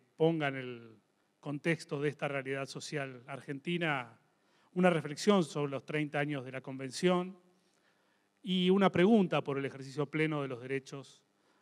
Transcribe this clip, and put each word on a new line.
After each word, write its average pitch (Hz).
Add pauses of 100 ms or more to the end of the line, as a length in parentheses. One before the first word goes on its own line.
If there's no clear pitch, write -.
(140)
ponga 160
en 135
el 117 (440)
contexto 147
de 147
esta 143
realidad 135
social 131
argentina 143 (540)
una 180
reflexión 160
sobre 147
los 135
treinta 151
años 143
de 131
la 131
Convención 180 (1040)
y 180
una 190
pregunta 180
por 139
el 139
ejercicio 135
pleno 156
de 131
los 120
derechos 135 (380)